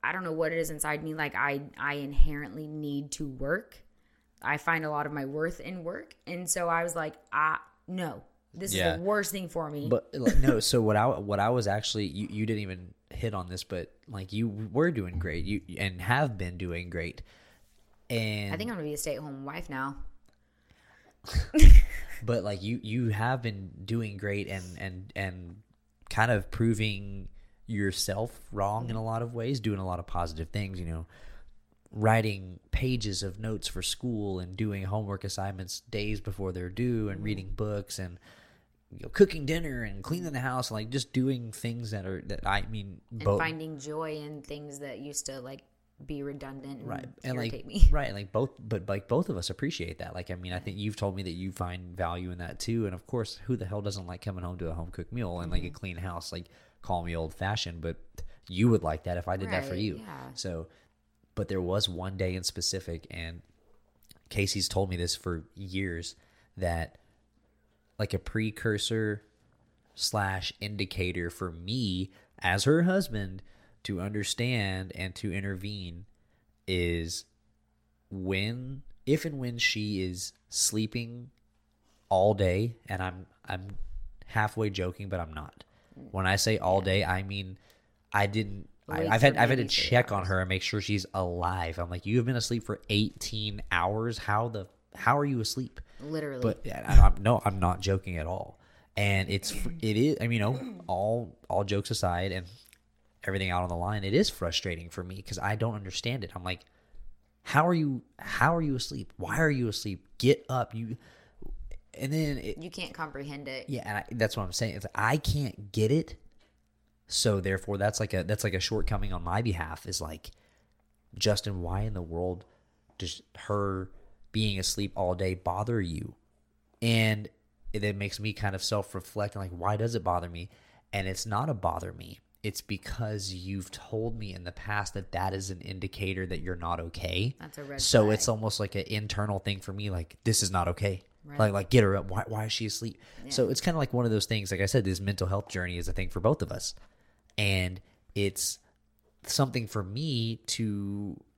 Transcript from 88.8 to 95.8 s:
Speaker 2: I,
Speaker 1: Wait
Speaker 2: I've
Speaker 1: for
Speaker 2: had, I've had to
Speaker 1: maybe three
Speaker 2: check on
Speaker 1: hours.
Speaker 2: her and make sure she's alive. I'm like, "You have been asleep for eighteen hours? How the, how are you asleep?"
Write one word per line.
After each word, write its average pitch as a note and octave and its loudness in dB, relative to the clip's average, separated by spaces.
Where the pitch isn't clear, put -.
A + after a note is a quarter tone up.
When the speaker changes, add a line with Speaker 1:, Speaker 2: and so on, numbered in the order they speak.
Speaker 2:
I, F2 -4
Speaker 1:
Wait E2 0
Speaker 2:
I've A2 6
Speaker 1:
for C#3 8
Speaker 2:
had, C3+ 8
I've A#2 8
had C3 4
to A#2+ 0
Speaker 1:
maybe G2+ -2
three - 2
Speaker 2:
check B2 4
on G2+ 0
Speaker 1:
hours. F#2 -4
Speaker 2:
her F#2+ 2
and F#2 0
make F#2+ 0
sure - -2
she's G2 0
alive. F2 -2
I'm F2 -4
like, F2+ -6
"You A2 2
have A#2 4
been B2 0
asleep A#2 -2
for - -6
eighteen G#2+ 0
hours? G#2+ 0
How G#2+ 0
the, G#2+ -8
how B2+ 4
are D3 2
you C3 0
asleep?" - -4